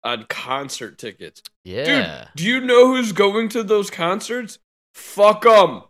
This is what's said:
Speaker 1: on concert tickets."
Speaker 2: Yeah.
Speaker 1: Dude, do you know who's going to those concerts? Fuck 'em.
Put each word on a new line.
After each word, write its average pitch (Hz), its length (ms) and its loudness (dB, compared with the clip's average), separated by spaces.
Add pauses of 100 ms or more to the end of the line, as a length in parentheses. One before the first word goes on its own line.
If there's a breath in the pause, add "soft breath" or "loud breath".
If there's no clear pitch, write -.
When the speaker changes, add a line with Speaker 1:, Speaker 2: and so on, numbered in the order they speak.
Speaker 1:
on 117 240 -8
concert 131 680 -10
tickets." 95 440 -18 (220)
Speaker 2:
Yeah. 101 200 -10
Speaker 1:
Dude, 120 520 -4
do 165 80 -8
you 254 160 -2
know 247 260 4
who's 254 260 0
going 202 380 0
to 233 120 -6
those 202 280 -2
concerts? 220 680 -8 (360)
Fuck 208 520 2
'em. 185 440 6